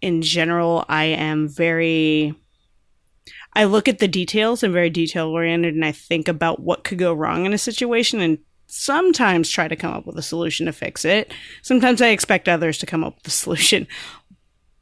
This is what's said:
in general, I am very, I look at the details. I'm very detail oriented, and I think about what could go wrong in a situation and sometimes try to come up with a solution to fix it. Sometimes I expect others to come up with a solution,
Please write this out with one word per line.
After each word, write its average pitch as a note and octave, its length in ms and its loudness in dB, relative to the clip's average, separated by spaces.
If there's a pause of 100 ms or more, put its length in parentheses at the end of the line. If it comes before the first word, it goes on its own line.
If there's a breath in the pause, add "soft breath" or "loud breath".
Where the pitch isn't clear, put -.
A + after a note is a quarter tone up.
in F3 200 0
general, E3+ 680 0
I D#3 160 2
am D#3 420 0
very, D#3 880 0 (1160 loud breath)
I G#3+ 100 4
look G#3 240 4
at A3 120 2
the G3 100 2
details. G#3+ 520 0
I'm G3 120 2
very F3 160 4
detail E3 380 -2
oriented, E3+ 460 0
and D#3+ 120 0
I D3+ 80 -2
think - 340 -4
about E3 320 -2
what - 240 -2
could F#3+ 140 -6
go F3 160 0
wrong E3 320 -2
in G3+ 80 0
a G#3 40 0
situation A#3 640 -2
and D#3+ 200 2 (280)
sometimes C4 840 2
try D#3+ 200 -2
to E3 80 -4
come - 160 -6
up - 120 -10
with - 120 -12
a D#3+ 40 -8
solution E3 440 -4
to D#3+ 80 -4
fix - 320 -8
it. G3+ 280 0 (280 loud breath)
Sometimes B3 400 4
I A#3 80 6
expect G3 400 0
others E3 300 2
to - 60 -6
come D#3+ 200 -2
up - 100 -10
with - 120 -20
a C#3+ 40 -6
solution, - 560 0 (960 loud breath)